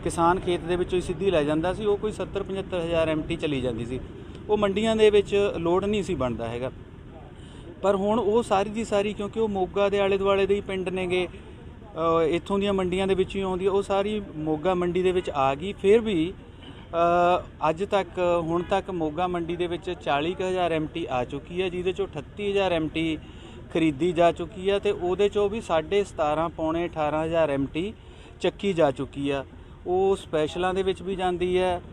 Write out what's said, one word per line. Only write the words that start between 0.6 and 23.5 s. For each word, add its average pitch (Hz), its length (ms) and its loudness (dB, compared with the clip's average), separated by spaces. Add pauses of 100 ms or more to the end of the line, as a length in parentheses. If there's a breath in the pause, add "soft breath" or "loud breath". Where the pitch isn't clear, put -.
ਦੇ 170 160 -2
ਵਿੱਚੋਂ 180 220 0
ਹੀ 170 40 0
ਸਿੱਧੀ 185 280 0
ਲੈ 160 140 4
ਜਾਂਦਾ 160 280 0
ਸੀ, 190 120 -6
ਉਹ 208 120 2
ਕੋਈ 208 160 -4
ਸੱਤਰ 196 300 -6
ਪਝੱਤਰ 185 380 -4
ਹਜ਼ਾਰ 165 280 2
ਐਮ 156 140 0
ਟੀ 151 140 -4
ਚਲੀ 151 240 -2
ਜਾਂਦੀ 120 260 -2
ਸੀ। 127 140 -6 (480 loud breath)
ਉਹ 208 100 2
ਮੰਡੀਆਂ 208 380 2
ਦੇ 214 140 8
ਵਿੱਚ 202 460 4
ਲੋਡ 170 280 2
ਨਹੀਂ 202 180 0
ਸੀ 185 120 -2
ਬਣਦਾ 120 340 -2
ਹੈਗਾ। 120 220 -4 (1120 loud breath)
ਪਰ 196 120 4
ਹੁਣ 208 240 2
ਉਹ 214 240 4
ਸਾਰੀ 208 280 2
ਦੀ 220 140 -4
ਸਾਰੀ, 202 280 0
ਕਿਉਂਕਿ 202 280 -6
ਉਹ 226 80 2
ਮੋਗਾ 196 400 0
ਦੇ 196 100 2
ਆਲੇ 196 200 2
ਦੁਆਲੇ 196 280 4
ਦੇ 196 80 4
ਹੀ 202 60 2
ਪਿੰਡ 190 280 -4
ਨੇਗੇ, 180 400 0 (540 loud breath)
ਅ, 165 460 2
ਇੱਥੋਂ 196 300 0
ਦੀਆਂ 202 140 2
ਮੰਡੀਆਂ 190 340 2
ਦੇ 190 80 4
ਵਿੱਚੋਂ 190 260 0
ਹੀ 190 40 -2
ਆਉਂਦੀ 185 220 0
ਆ, 196 40 6
ਉਹ 196 120 2
ਸਾਰੀ 202 400 0 (140)
ਮੋਗਾ 156 380 0
ਮੰਡੀ 175 280 0
ਦੇ 185 100 4
ਵਿੱਚ 180 180 0
ਆ 135 240 4
ਗਈ। 175 180 -4
ਫਿਰ 202 280 6
ਵੀ, 190 320 0 (1080 loud breath)
ਅ, - 40 -12 (260)
ਅੱਜ 165 140 -2
ਤੱਕ, 180 580 2
ਹੁਣ 165 200 0
ਤੱਕ 190 280 0
ਮੋਗਾ 165 360 -2
ਮੰਡੀ 175 300 -4
ਦੇ 175 100 -2
ਵਿੱਚ 170 240 -6
ਚਾਲੀ 165 440 0
ਕੁ 185 100 -4
ਹਜ਼ਾਰ 185 280 0
ਐਮ 156 140 0
ਟੀ 165 240 -6
ਆ 127 140 0
ਚੁੱਕੀ 143 380 -6
ਹੈ, 190 60 0
ਜਿਹਦੇ 180 240 -2
ਚੋਂ 190 140 -2
ਅਠੱਤੀ - 440 -6
ਹਜ਼ਾਰ 196 220 2
ਐਮ 160 160 0
ਟੀ 160 300 -2 (560 loud breath)